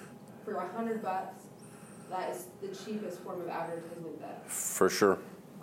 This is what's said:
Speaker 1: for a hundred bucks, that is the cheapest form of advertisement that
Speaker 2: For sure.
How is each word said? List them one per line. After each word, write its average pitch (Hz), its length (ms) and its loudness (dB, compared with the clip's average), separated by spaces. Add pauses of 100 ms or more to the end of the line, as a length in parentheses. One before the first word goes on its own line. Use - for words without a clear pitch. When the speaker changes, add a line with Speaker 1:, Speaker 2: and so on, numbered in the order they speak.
(500)
Speaker 1:
for 202 80 -2
a 180 180 -2
hundred 226 260 0
bucks, - 420 -2 (680)
that 180 220 0
is - 140 -4 (160)
the 196 60 -2 (160)
cheapest 196 360 -2
form 180 220 -4
of 170 80 -4
advertisement 165 720 -4
that - 280 -10
Speaker 2:
For - 400 6
sure. 95 280 10 (460)